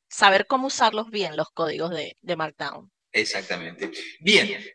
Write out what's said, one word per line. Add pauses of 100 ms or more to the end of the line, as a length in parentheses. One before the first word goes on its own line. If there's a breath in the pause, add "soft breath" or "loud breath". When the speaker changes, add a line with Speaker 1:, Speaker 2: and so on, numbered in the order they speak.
Speaker 1:
saber
cómo
usarlos
bien,
los
códigos
de,
de
Markdown. (180)
Speaker 2:
Exactamente. (300 loud breath)
Bien, (100)